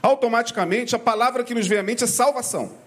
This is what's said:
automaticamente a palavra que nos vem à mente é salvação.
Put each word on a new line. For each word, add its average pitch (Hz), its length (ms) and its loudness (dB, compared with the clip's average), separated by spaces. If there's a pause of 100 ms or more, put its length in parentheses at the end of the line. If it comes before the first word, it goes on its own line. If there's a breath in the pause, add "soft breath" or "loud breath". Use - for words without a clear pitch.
automaticamente 233 920 0
a 226 40 -4
palavra 240 440 0
que 240 100 -8
nos 220 140 0
vem 208 100 2
à 196 60 -2
mente 240 200 -2
é 233 40 2
salvação. 247 640 0 (160)